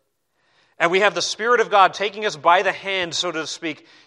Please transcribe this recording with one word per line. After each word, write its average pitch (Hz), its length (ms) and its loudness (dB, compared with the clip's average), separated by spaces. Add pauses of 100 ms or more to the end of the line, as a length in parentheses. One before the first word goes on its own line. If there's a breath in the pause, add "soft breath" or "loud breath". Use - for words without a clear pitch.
(800)
And 165 120 -2
we 190 100 0
have 202 140 2
the 170 80 -4
Spirit 233 380 0
of 196 100 -2
God 185 240 6
taking 208 320 -4
us 165 100 -4
by 170 260 4
the 185 100 0
hand, 185 420 -4
so 170 180 -2
to 156 140 -4
speak, - 400 -8 (200 soft breath)